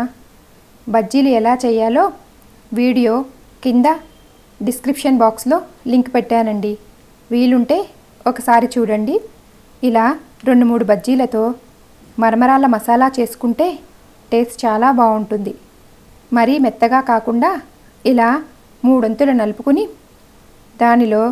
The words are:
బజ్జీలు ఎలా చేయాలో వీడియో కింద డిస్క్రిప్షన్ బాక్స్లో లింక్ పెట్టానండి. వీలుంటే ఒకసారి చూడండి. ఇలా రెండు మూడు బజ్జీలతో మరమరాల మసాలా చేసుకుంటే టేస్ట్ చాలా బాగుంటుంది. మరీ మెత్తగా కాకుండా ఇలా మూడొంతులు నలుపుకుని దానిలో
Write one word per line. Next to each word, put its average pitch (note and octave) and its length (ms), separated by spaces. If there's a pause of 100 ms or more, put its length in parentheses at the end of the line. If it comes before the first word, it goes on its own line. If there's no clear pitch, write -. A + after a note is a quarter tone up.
(960)
బజ్జీలు C4 440
ఎలా A3 140 (120)
చేయాలో A3+ 400 (720)
వీడియో B3 340 (520)
కింద B3 220 (800)
డిస్క్రిప్షన్ C4 540
బాక్స్లో A3+ 360 (340)
లింక్ B3+ 240
పెట్టానండి. A3 560 (600)
వీలుంటే B3 460 (520)
ఒకసారి A#3+ 440
చూడండి. A3 420 (720)
ఇలా A3+ 180 (440)
రెండు B3 220
మూడు A#3 200
బజ్జీలతో A#3 540 (800)
మరమరాల B3 420 (100)
మసాలా A#3+ 340 (100)
చేసుకుంటే A#3+ 500 (600)
టేస్ట్ A#3 340
చాలా A3+ 240 (100)
బాగుంటుంది. G#3+ 540 (840)
మరీ B3 180 (120)
మెత్తగా A#3+ 340 (120)
కాకుండా A#3 380 (600)
ఇలా A#3 180 (580)
మూడొంతులు B3+ 540
నలుపుకుని C#4 420 (960)
దానిలో A#3 500